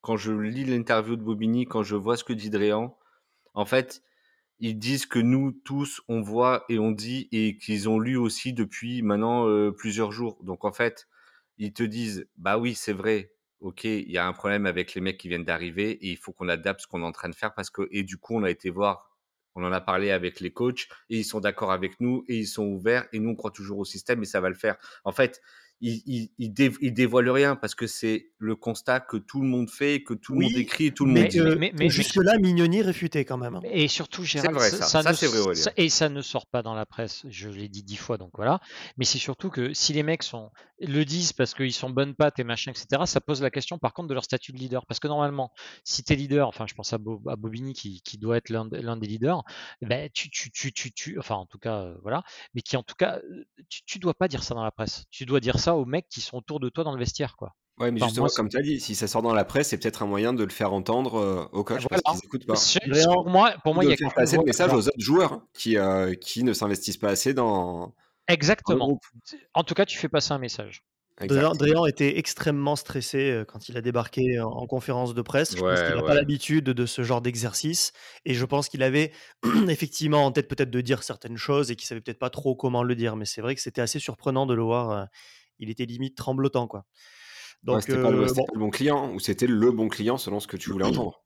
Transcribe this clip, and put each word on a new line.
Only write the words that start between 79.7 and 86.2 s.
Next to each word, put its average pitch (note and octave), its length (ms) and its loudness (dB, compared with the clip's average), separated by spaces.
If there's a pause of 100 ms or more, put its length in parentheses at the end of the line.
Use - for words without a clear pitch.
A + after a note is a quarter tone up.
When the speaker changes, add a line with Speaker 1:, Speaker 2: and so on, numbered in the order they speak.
Speaker 2:
en C3 60 4
tête C#3 160 0
peut-être C3 240 -2
de B2 100 0
dire A#2+ 220 0
certaines A2+ 340 -10
choses C#3 340 2
et A2+ 40 -2
qu'il - 120 -12
savait A2+ 140 -8
peut-être - 180 -10
pas B2+ 100 -2
trop C3+ 260 -2
comment B2 280 0
le B2 120 2
dire. A2+ 220 -2
Mais G#2+ 80 -6
c'est - 160 -8
vrai B2 140 -2
que - 60 -10
c'était B2 200 -4
assez A#2+ 180 -2
surprenant C3+ 460 -2
de B2+ 80 2
le A2+ 100 2
voir, A#2 280 0
euh, G2+ 120 -2 (560)
il G#2+ 100 -10
était A#2+ 160 -4
limite B2 320 -8
tremblotant, C3 500 0